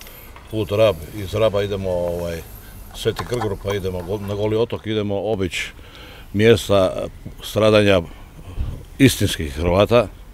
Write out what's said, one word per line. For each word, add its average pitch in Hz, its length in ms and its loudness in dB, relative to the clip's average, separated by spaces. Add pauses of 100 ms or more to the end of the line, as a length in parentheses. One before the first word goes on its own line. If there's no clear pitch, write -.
(500)
put 110 200 -4
Rab, 104 260 4 (200)
iz 101 180 -8
Raba 104 280 2
idemo, 98 280 -4
ovaj, 87 500 -4 (540)
Sveti 104 360 -4
Grgur, 104 340 -4
pa 101 100 -2
idemo 92 240 -4
go-, 98 300 -6
na 104 60 -4
Goli 107 220 0
otok, 110 300 -2
idemo 104 340 -2 (120)
obići 95 380 -4 (640)
mjesta 101 600 4 (500)
stradanja 104 580 4 (1000)
istinskih 95 540 2
Hrvata, 95 540 4 (280)